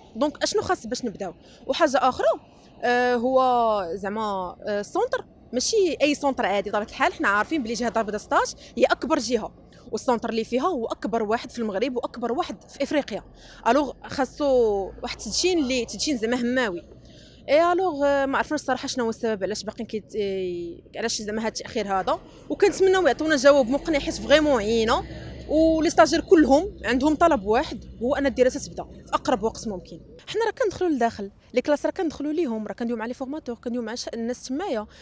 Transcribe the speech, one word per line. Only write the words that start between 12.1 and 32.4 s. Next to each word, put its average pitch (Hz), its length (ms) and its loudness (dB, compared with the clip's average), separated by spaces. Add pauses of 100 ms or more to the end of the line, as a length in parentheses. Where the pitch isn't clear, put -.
واحد 269 380 -4
في - 140 -6
افريقيا. 254 400 -2 (440)
الوغ 262 260 2 (100)
خاصو - 420 -4 (580)
واحد 240 160 -8
التدشين 339 400 0
اللي 254 260 0
تدشين 240 320 -4
زعما 233 240 -2
هماوي. 240 400 -2 (680)
اي 339 220 6
الوغ، 339 340 0
آه، 277 200 2
ما 269 120 0
عرفناش 294 240 -2
الصراحه 262 260 -4
شنو 254 160 -2
هو 226 60 0
السبب 220 340 -4
علاش 196 200 -4
باقيين 208 240 -10
كيت-، - 280 -8
آه، 185 840 -6
علاش 226 220 -2
زعما 214 240 -4
هاد 214 120 -2
التاخير 196 420 -4
هذا، 269 200 -2 (300)
وكنتمناو 381 580 4
يعطونا 302 280 2
جواب 277 340 6
مقنع، 285 300 0
حيت 285 140 -4
فريمون 277 480 4
عيينا. 226 420 2 (440)
ولي 320 420 4
ستاجير 320 320 6
كلهم 320 600 6
عندهم 262 320 2
طلب 294 300 4
واحد، 226 400 0 (160)
هو 254 140 0
ان 277 100 0
الدراسه 254 340 2
تبدا 170 240 -10
في - 300 -12
اقرب 254 300 0
وقت 226 240 -4
ممكن. 180 320 -10 (280)
حنا 440 180 -2
راه 427 60 0
كندخلوا 370 380 -2
لداخل 226 420 -2 (220)
لي 254 80 2
كلاس، 294 240 0
راه 302 60 -2
كندخلوا 302 420 -4
ليهم، 226 340 -2